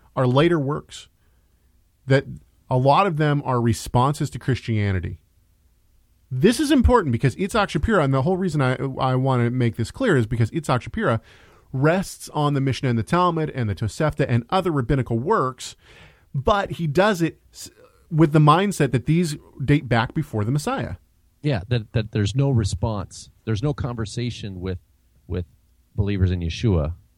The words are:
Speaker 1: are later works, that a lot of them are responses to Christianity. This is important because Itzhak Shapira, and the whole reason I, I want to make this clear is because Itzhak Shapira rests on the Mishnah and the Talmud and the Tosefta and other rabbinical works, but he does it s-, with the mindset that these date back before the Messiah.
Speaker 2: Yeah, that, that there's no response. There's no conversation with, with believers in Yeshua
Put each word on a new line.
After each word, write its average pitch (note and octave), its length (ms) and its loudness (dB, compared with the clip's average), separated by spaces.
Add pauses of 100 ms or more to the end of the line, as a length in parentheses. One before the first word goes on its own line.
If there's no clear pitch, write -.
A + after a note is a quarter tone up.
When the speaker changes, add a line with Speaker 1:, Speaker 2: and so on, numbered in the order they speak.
(160)
Speaker 1:
are C3 100 0
later D#3 340 4
works, - 480 -8 (1000)
that C3 180 2 (420)
a B2+ 100 0
lot C#3+ 280 4
of E3+ 120 -2
them D3 280 2
are B2+ 160 0
responses B2 680 0
to B2 80 -12
Christianity. G2 800 -2 (1120)
This D3+ 280 4
is D4 120 0
important A#3+ 400 4
because A#2+ 240 0
Itzhak G3 320 -2 (120)
Shapira, F#3+ 240 2
and C3+ 80 2
the C3+ 120 2
whole F3+ 140 0
reason F3 220 -2
I, B2+ 160 2 (240)
I C3 160 0
want B2+ 280 2
to A#2+ 80 2
make B2 240 0
this - 160 -4
clear A3 260 2
is A#2 80 2
because A2+ 240 0
Itzhak C#3+ 320 -2
Shapira D#3 400 -2 (500)
rests D#3 580 0
on D3 260 0
the C3+ 60 0
Mishnah C3+ 280 -2
and A#2 80 0
the A2 60 0
Talmud E3+ 480 0
and A#2 180 -4
the G2 60 -4
Tosefta D3 520 -2
and A#2+ 220 0
other F#3 220 0
rabbinical B2+ 480 -2
works, C#3 560 -2 (580)
but G3 380 0
he E3 160 -4
does F3+ 340 2
it - 180 -2 (140)
s-, - 160 -18 (420)
with D#3 200 4
the D#3 80 4
mindset D#3 520 4
that - 140 -2
these D#3+ 320 0 (260)
date C3+ 240 2
back B2 260 0
before A2 300 -4
the G#2+ 80 -2
Messiah. G3+ 440 -4 (460)
Speaker 2:
Yeah, C#3 260 -2
that, A#2+ 260 -4
that A2 180 -2
there's G#2 220 0
no C#3 160 0
response. A2 800 -2 (160)
There's G#2+ 160 -4
no D3 120 -2
conversation A2+ 880 -8
with, F#2 180 -6 (480)
with F#2 180 -6 (500)
believers F#2 360 0
in F2+ 80 -2
Yeshua E2 540 0 (240)